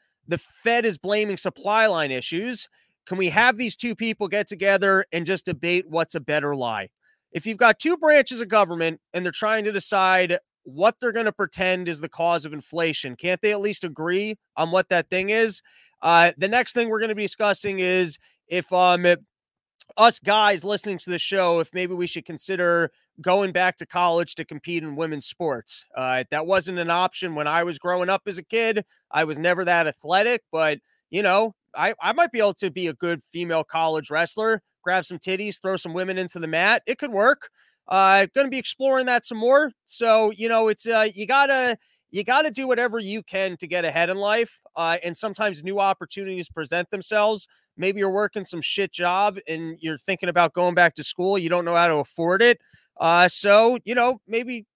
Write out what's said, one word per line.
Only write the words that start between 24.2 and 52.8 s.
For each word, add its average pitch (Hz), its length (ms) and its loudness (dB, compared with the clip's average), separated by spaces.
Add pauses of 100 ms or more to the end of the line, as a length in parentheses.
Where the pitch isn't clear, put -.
to 156 100 -10
compete 160 380 -8
in 151 120 -10
women's 151 300 -6
sports. - 600 -6 (100)
Uh, 131 340 -2
that 156 160 -2
wasn't 185 320 0
an 170 120 -4
option 175 460 -2
when 147 120 -2
I 165 160 2
was 170 160 -6
growing 180 300 -2
up 190 160 0
as 190 120 -8
a 180 60 -14
kid. 226 420 -2 (260)
I 156 120 0
was 151 160 -4
never 175 260 0
that 170 220 2
athletic, 196 640 0
but, 156 280 0 (300)
you 185 140 -4
know, 202 320 2 (200)
I, 185 260 0
I 185 120 0
might 339 180 2
be 240 80 -4
able 202 160 2
to 190 160 -6
be 180 160 -6
a 156 60 -4
good 170 300 -4
female 165 400 -4
college 160 460 -2
wrestler, 202 520 0 (220)
grab 185 220 0
some 175 140 -12
titties, 190 420 -6
throw 190 160 -2
some 170 160 -8
women 185 240 -4
into 185 200 -6
the 165 100 -8
mat. 185 380 2
It 247 140 -4
could 285 120 -8
work. 226 380 2 (380)
Uh, 196 480 6
gonna 269 140 2
be 262 100 -6
exploring 262 480 0
that 240 180 2
some 233 120 -8
more. 262 340 4 (140)
So, 220 460 2
you 214 180 -6
know, 226 180 4
it's, 214 180 -2
uh, 220 280 2
you 202 120 -8
gotta, 262 520 2 (340)
you 202 120 -4
gotta 285 280 2
do 262 160 -6
whatever 233 320 0
you 202 240 -8
can 190 340 -6
to 175 100 -14
get 170 180 -4
ahead 165 240 0
in 190 80 -4
life. 214 440 -2 (140)
Uh, 170 280 0
and 170 140 -6
sometimes 202 460 -4
new 196 160 -4
opportunities 190 720 -4
present 165 420 -6
themselves. 208 560 -2 (280)
Maybe 190 240 -4
you're 196 120 0
working 202 320 -2
some 170 180 -10
shit 196 300 -4
job 185 460 -2 (100)
and 160 320 -8
you're 160 200 -8
thinking 185 300 -4
about 170 240 2
going 180 200 0
back 170 220 4
to 151 80 -10
school. 185 340 -2
You 170 120 -2
don't 175 160 0
know 170 100 0
how 170 120 6
to 160 100 2
afford 170 440 0
it. 240 180 6 (400)